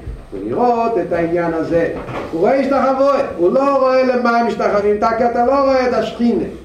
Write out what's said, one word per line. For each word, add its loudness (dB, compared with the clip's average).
ולראות 0
את -2
העניין -2
הזה. 0
הוא -2
רואה 2
השתחוות, 2
הוא 2
לא 2
רואה 2
למה 2
הם 2
משתחווים, 0
אתה, 2
כי 0
אתה 0
לא 2
רואה 2
את 0
השכינה. 0